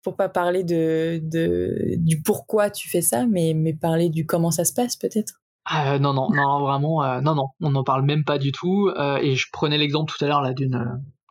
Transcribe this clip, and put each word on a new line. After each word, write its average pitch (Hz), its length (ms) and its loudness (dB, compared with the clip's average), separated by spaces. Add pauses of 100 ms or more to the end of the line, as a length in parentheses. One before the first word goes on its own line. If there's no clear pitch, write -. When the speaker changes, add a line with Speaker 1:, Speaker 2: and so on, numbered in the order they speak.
Speaker 1:
pour 185 120 -4
pas 190 140 0
parler 180 340 0
de, 165 580 0
de, - 760 0
du 160 240 0
pourquoi 208 480 0
tu - 180 -12
fais 175 140 0
ça, 240 240 0
mais, 170 260 2
mais 156 220 0
parler 165 340 0
du 160 160 -2
comment 170 260 0
ça 170 140 0
se - 80 0
passe 247 240 -2
peut-être. - 380 -4 (320)
Speaker 2:
Ah, 139 280 0
euh, 139 40 0
non, 139 160 2
non, 131 160 0
non, 143 320 2
vraiment, 143 420 0
euh, 131 160 -2
non, 151 140 2
non, 139 140 -2 (120)
on 151 120 0
n'en 135 120 2
parle 135 220 2
même 147 180 2
pas 147 140 0
du 139 140 0
tout. 190 440 0
Euh, 143 220 0
et 139 160 2
je - 180 -4
prenais 151 240 0
l'exemple 151 400 0
tout - 80 -2
à 143 40 0
l'heure 143 120 2
là 131 140 -2
d'une, 131 220 -2
euh, 123 200 -4 (340)